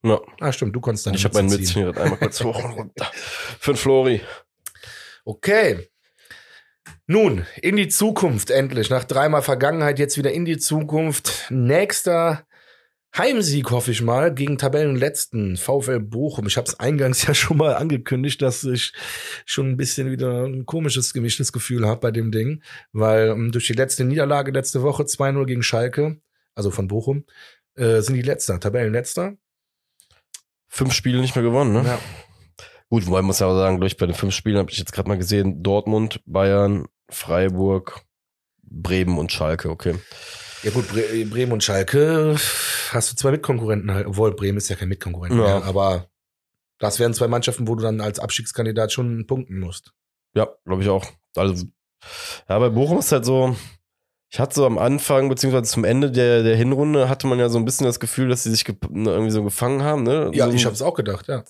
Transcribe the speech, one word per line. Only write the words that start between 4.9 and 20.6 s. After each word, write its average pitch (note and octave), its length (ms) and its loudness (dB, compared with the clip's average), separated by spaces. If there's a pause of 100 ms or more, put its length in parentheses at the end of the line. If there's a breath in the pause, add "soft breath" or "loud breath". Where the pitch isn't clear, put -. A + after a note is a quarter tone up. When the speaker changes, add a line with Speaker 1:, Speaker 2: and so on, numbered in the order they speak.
Speaker 2:
Okay. C3 640 0 (1160 loud breath)
Nun, D3+ 400 2 (160)
in F#3+ 140 0
die F#3+ 120 2
Zukunft F3+ 640 0
endlich. B2+ 400 0
Nach B2+ 140 0
dreimal D3 380 2
Vergangenheit, C#3+ 560 0
jetzt C#3+ 200 0
wieder C#3 140 0
in F3 120 -2
die E3 140 -2
Zukunft. D#3 920 -2
Nächster E3 960 2 (720 soft breath)
Heimsieg, F3 540 2
hoffe B2 200 2
ich A2 120 0
mal, C3 320 2
gegen C#3 240 -2
Tabellenletzten C3+ 1000 0
V C3+ 240 0
F A#2 80 -6
L B2 120 0
Bochum. A2+ 460 -4
Ich G2 100 0
hab's - 220 -4
eingangs C3 440 0
<laughs> - 40 0
ja D3 80 2
schon D#3+ 220 2
mal D3 180 4
angekündigt, C3+ 680 -2
dass C3 220 0
ich B2+ 280 -2 (540 loud breath)
schon C3+ 240 -2
ein B2 60 0
bisschen C3 340 -2
wieder B2+ 340 -2
ein C3 220 -6